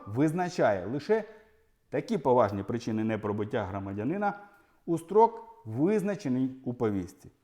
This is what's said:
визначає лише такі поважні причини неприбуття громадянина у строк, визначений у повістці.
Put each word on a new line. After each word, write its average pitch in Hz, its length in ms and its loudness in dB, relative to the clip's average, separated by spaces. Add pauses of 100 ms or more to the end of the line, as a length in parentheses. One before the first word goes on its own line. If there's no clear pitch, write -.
визначає 147 760 0
лише 147 380 -2 (680)
такі 156 280 -2
поважні 113 460 4
причини 117 400 -2
неприбуття 107 600 -2
громадянина 104 680 -4 (520)
у 170 120 0
строк, 220 680 2
визначений 135 1000 0
у 127 80 -4
повістці. 104 580 -2 (120)